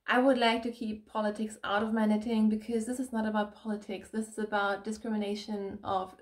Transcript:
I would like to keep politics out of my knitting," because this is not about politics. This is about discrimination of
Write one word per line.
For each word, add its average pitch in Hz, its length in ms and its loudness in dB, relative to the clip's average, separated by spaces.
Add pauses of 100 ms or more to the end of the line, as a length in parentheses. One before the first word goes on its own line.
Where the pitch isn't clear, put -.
I 240 120 6
would 254 180 6
like 233 260 4
to 233 80 -2
keep 214 340 -6
politics 214 560 -2
out 202 220 0
of 220 80 0
my 220 140 4
knitting," 214 420 4
because 220 380 0
this 254 120 -4
is 254 140 -6
not 220 140 -2
about 208 280 -2
politics. 208 560 -8
This 220 200 -4
is - 100 -8
about 202 460 0
discrimination 208 960 -4
of 190 380 -2